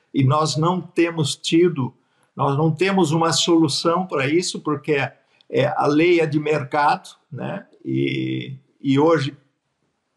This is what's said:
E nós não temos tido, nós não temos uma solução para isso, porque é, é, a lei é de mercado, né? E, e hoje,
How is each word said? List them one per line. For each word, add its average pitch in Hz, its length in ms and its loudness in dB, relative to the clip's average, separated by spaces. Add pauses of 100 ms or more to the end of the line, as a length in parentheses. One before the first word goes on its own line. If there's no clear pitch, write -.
(120)
E 135 120 0
nós 151 320 0
não 175 240 0
temos 165 560 -2
tido, 165 580 0 (400)
nós 143 220 -2
não 160 160 2
temos 180 400 0
uma 165 200 2
solução 165 720 2
para 147 220 -2
isso, 175 320 -2
porque 151 360 -2
é, 131 220 -4 (320)
é, 131 180 0 (100)
a 135 100 0
lei 165 320 4
é 160 80 2
de 147 140 0
mercado, 151 680 -2 (200)
né? 139 360 -10 (180)
E, 65 720 -4 (240)
e 135 180 0
hoje, 147 380 2 (800)